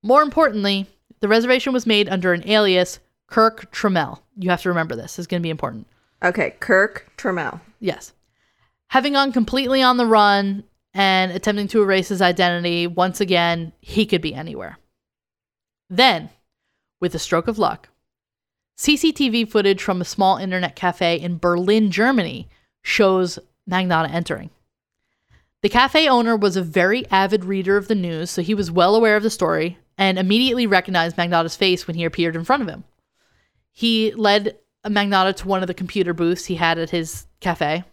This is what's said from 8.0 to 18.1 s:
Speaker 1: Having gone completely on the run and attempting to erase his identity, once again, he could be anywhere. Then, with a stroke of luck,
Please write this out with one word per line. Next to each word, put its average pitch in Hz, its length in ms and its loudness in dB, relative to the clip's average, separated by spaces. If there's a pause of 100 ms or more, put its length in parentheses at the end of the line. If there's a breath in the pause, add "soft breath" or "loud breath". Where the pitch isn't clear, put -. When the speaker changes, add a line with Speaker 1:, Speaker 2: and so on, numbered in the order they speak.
Speaker 1:
Having 269 260 0
gone 277 180 0
completely 262 500 0
on 254 140 4
the 240 100 0
run 202 560 2 (300)
and 185 400 0
attempting 202 360 -2
to 220 140 2
erase 190 280 2
his 190 120 0
identity, 175 640 0
once 180 340 -2
again, 170 600 0
he - 260 0
could 185 140 0
be 156 140 -6
anywhere. 127 440 -12 (1120)
Then, 190 400 2 (680)
with 175 140 -2
a 160 40 -6
stroke 170 300 -2
of 214 100 -6
luck, - 300 -2 (880)